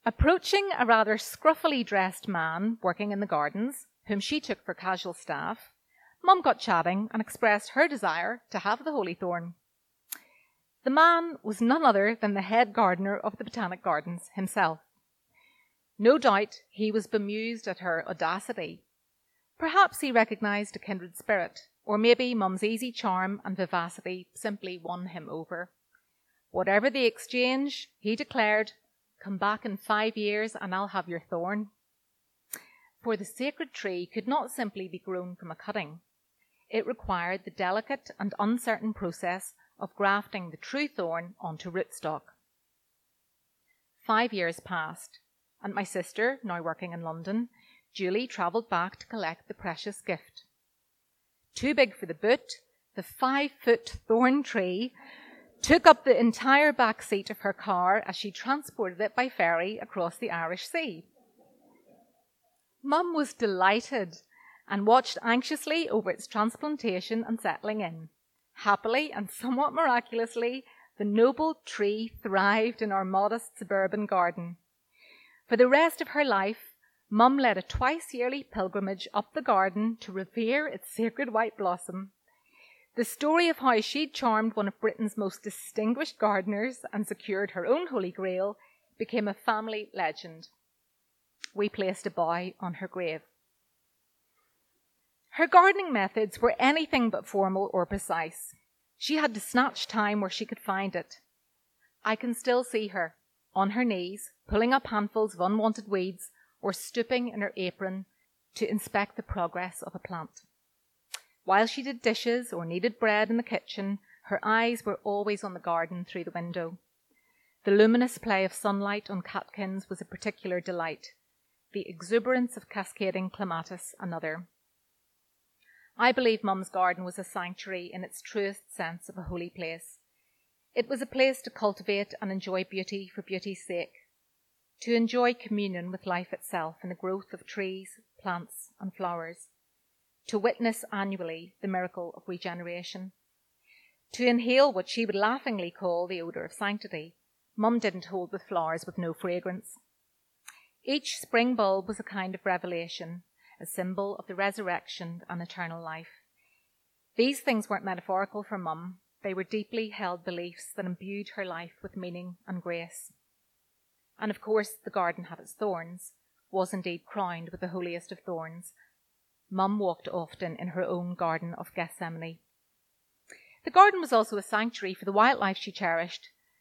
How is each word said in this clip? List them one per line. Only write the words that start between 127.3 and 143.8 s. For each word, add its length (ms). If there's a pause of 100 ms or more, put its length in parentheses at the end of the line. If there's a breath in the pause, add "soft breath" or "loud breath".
in 100
its 180
truest 540
sense 320
of 100
a 60
holy 260
place. 500 (720)
It 160
was 120
a 40
place 380
to 60
cultivate 720
and 100
enjoy 340
beauty 480
for 80
beauty's 440
sake, 280 (880)
to 120
enjoy 400
communion 580
with 140
life 280
itself 500
in 60
the 60
growth 360
of 140
trees, 460 (300)
plants, 500 (100)
and 120
flowers, 540 (800)
to 100
witness 540
annually 680
the 80
miracle 480
of 100
regeneration, 880 (960 soft breath)